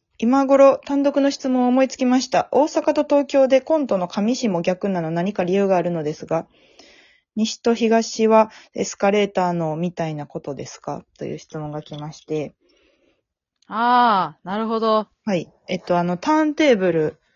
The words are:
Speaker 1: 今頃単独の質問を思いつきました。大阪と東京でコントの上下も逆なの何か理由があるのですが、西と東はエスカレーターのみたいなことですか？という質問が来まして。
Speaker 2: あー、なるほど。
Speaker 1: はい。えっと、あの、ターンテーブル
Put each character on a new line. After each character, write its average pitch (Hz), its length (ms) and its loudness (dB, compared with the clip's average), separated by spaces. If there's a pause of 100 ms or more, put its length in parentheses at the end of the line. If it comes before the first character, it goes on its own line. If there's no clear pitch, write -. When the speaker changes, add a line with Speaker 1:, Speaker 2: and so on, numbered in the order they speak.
(180)
Speaker 1:
今 254 260 2
頃 269 340 6
単 285 260 -2
独 277 160 2
の 277 100 2
質 - 180 -6
問 254 180 2
を - 20 2
思 254 160 4
い 262 40 2
つ 262 60 -14
き 262 100 -4
ま 254 160 4
し - 80 -6
た。 - 220 0
大 277 140 4
阪 311 300 0
と 294 100 0
東 285 240 2
京 269 180 4
で 262 140 4
コ 311 180 0
ン 285 80 -2
ト 208 100 0
の 180 120 -4
上 214 260 -2
下 254 140 -2
も 175 120 -2
逆 185 280 -2
な 185 140 -2
の 160 100 -4
何 180 220 -2
か 185 100 -2
理 175 100 -2
由 196 140 2
が 190 80 2
あ 175 60 2
る 175 100 -4
の 165 100 -4
で 151 120 -4
す - 120 -16
が、 165 220 -4 (880)
西 220 220 -4
と 233 160 0
東 226 520 0
は 220 240 4 (240)
エ - 80 -6
ス - 140 -8
カ 202 160 0
レ 208 100 2
ー 202 80 0
タ 180 200 -2
ー - 20 -2
の 165 240 -4
み 175 160 -4
た 165 160 -6
い 156 80 -6
な 143 100 -10
こ - 140 -12
と 143 160 -10
で 139 100 -12
す - 140 -20
か？ - 240 -10 (140)
と 143 80 -10
い 151 80 -10
う 151 40 -12
質 - 200 -16
問 151 120 -10
が 151 100 -10
来 151 160 -16
ま 147 140 -12
し - 160 -20
て。 151 300 -8 (1120)
Speaker 2:
あ 220 760 2
ー、 170 40 -12
な 196 100 -6
る 220 80 -4
ほ 226 140 -4
ど。 214 260 0 (180)
Speaker 1:
は 202 120 -2
い。 - 160 -8 (160)
え 185 80 -4
っ 175 40 -14
と、 - 160 -2
あ 175 60 0
の、 175 140 -2
タ 294 160 -2
ー 311 140 2
ン 294 100 -4
テ 302 160 4
ー 226 40 4
ブ 190 140 0
ル 160 300 -2 (160)